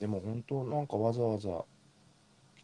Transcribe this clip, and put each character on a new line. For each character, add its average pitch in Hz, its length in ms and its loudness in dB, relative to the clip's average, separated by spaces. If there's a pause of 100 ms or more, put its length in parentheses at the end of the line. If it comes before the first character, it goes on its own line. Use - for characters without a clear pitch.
で 104 60 -4
も 101 140 0
本 110 280 -4
当、 135 160 -2
な 147 160 0
ん 143 60 0
か - 100 -2
わ 113 160 4
ざ 120 100 2
わ 110 160 2
ざ 104 100 -4 (1080)
来 - 80 -20